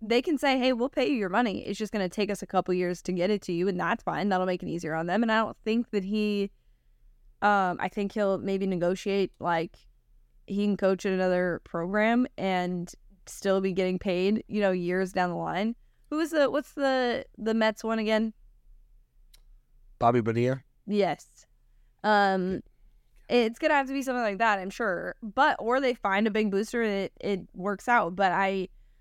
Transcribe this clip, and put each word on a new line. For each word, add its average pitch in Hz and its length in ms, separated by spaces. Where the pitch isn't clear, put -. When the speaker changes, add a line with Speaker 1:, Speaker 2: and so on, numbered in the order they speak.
Speaker 1:
they 226 220
can 311 160
say, 269 200
"Hey, 262 140
we'll 240 160
pay 269 200
you 294 60
your 208 140
money. 208 380
It's 202 120
just 214 140
gonna 196 160
take 202 220
us 196 120
a 190 40
couple 185 260
years 180 300
to 180 100
get 180 180
it 208 120
to 185 100
you," 175 160
and 180 100
that's 175 240
fine. 170 280
That'll 185 160
make 180 160
it 180 60
easier 165 260
on 165 120
them. 190 160
And 226 80
I 220 80
don't - 260
think 226 260
that 196 140
he, 202 460
um, 196 360
I 185 100
think 202 240
he'll 196 260
maybe 196 280
negotiate, 190 720
like, 165 380
he 202 180
can 208 120
coach 190 280
at 196 80
another 180 520
program 214 640
and 180 540
still 196 340
be 190 120
getting 185 260
paid, 190 480
you 208 140
know, 196 100
years 185 420
down 180 180
the 170 60
line. 170 380
Who 302 100
is 320 100
the, 294 180
what's - 260
the, 262 500
the 220 160
Mets 220 300
one 220 160
again? 220 340
Speaker 2:
Bobby 120 220
Bonilla? 120 420
Speaker 1:
Yes. 190 400
Um, 190 560
it's 233 300
gonna 311 160
have 277 140
to 269 40
be 277 100
something 247 200
like 202 160
that, 214 220
I'm 185 100
sure. 180 500
But, 262 380
or 240 220
they 254 140
find 208 340
a - 20
big 214 220
booster 220 280
and 220 120
it, 196 260
it 185 220
works 190 360
out. 240 260
But 190 160
I, 190 380